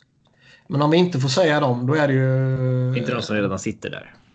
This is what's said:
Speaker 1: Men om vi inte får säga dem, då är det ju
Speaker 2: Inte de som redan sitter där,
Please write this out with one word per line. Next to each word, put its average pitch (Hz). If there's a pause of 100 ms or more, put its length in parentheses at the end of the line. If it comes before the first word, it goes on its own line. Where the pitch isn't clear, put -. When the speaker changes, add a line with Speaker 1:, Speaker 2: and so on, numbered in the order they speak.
(680)
Speaker 1:
Men 139
om 151
vi 165
inte 180
får 135
säga 151
dem, 123
då 139
är 151
det 135
ju 131
Speaker 2:
Inte 120
de 113
som 107
redan 98
sitter -
där, - (200)